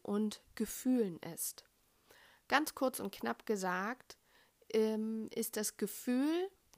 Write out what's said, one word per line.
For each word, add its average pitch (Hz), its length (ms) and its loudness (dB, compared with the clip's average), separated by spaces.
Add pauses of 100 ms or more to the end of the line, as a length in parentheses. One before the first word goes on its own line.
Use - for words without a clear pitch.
und 208 400 0 (140)
Gefühlen 226 640 0
ist. - 440 -8 (840)
Ganz 302 260 4
kurz 262 260 0
und 196 120 -2
knapp - 340 -4
gesagt, 190 720 -2 (560)
ähm, 220 600 2
ist 226 220 -2
das 214 200 -4
Gefühl 285 720 0 (280)